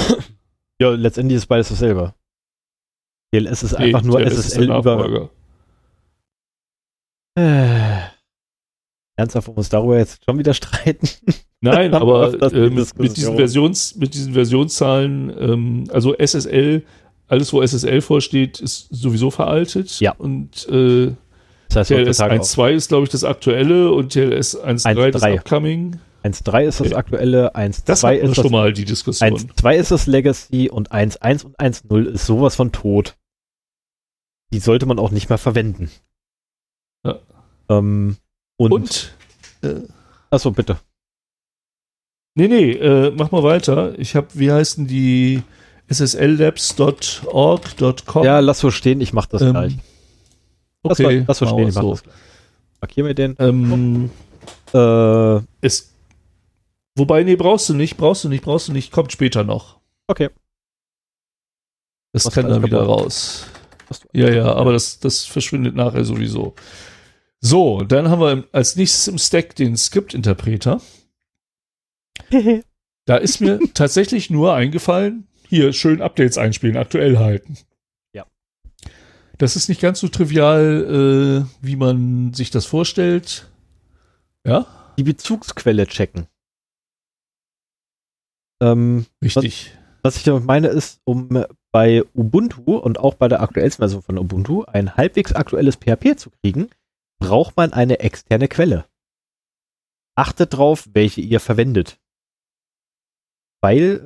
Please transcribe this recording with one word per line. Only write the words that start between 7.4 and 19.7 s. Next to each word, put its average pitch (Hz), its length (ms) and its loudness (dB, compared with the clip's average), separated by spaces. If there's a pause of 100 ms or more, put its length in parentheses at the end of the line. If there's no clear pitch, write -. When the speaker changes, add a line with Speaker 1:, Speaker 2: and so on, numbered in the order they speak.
Speaker 1:
Ernsthaft, 117 280 -2
wollen 113 100 -16
wir - 20 0
uns 104 100 -4
darüber 117 280 2
jetzt - 280 -2
schon 127 140 -2
wieder 147 140 2
streiten? - 540 -4 (280)
<laughs> - 260 -20
Speaker 2:
Nein, 170 320 4
Speaker 1:
Haben 160 140 4
wir 123 80 6
Speaker 2:
aber, 123 120 4
Speaker 1:
öfters 127 260 0
die 139 60 0
Speaker 2:
äh, 117 100 6
mit, 127 60 0
mit 123 120 0
diesen - 160 -4
Speaker 1:
Diskussion. 113 340 0
Speaker 2:
Versions-, 139 600 2
mit 143 160 -4
diesen 139 200 -8
Versionszahlen, 135 960 0 (100)
ähm, 120 520 -2
also 127 240 0
S 147 180 0
S 139 120 -4
L, 147 380 0 (440)
alles, 135 260 0
wo 139 80 2
S 131 120 2
S 131 100 -4
L 131 180 0
vorsteht, 135 600 -2
ist - 300 -10
sowieso 120 380 -2
veraltet. 170 720 -4